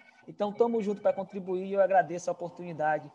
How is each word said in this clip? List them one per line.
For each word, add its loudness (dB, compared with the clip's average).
Então, -4
estamos 2
juntos -4
para 4
contribuir -6
e -6
eu 4
agradeço 2
a 0
oportunidade -4